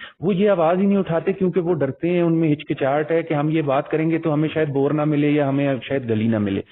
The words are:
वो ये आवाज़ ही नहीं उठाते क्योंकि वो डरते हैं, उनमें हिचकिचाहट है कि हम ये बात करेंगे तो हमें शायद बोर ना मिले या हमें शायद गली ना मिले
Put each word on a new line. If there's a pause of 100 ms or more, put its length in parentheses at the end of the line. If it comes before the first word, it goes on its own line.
(220)
वो
ये
आवाज़
ही
नहीं
उठाते
क्योंकि
वो
डरते
हैं,
उनमें
हिचकिचाहट
है
कि
हम
ये
बात
करेंगे
तो
हमें
शायद
बोर
ना
मिले
या
हमें
शायद
गली
ना
मिले